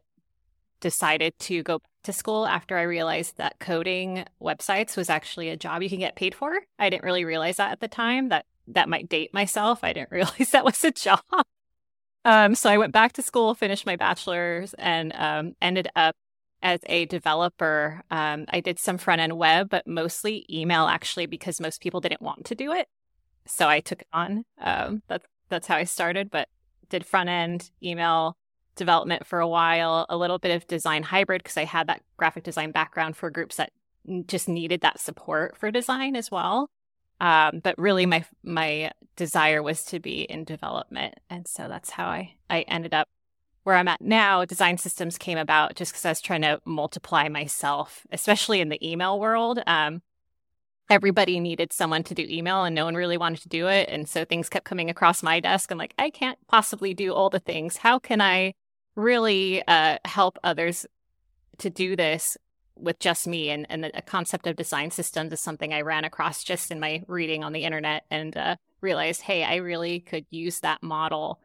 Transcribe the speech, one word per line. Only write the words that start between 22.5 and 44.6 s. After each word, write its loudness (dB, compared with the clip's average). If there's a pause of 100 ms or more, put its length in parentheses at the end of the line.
do -6
it. -4 (600)
So 2
I 6
took -8
it -20
on. -2 (160)
Um, -2
that's, -6 (220)
that's -6
how 4
I 0
started, -2
but -4 (400)
did -4
front-end -2 (100)
email 0 (400)
development 2
for -2
a 2
while, 2
a -2
little 0
bit 0
of -4
design -2
hybrid 0
'cause -10
I 0
had -2
that -2 (140)
graphic 0
design -6
background -2
for -8
groups -8
that -4 (340)
n-, -6
just -4
needed -4
that 4
support -6
for -6
design -2
as -8
well. -2 (520)
Um, 6
but 0
really 4
my, 2 (180)
my -2 (240)
desire 2
was -4
to -8
be -8
in -10
development. -8 (140)
And -12
so -10
that's -12
how -6
I, -6 (140)
I 0
ended -6
up 2 (560)
where 4
I'm 4
at 0
now. 4
Design 2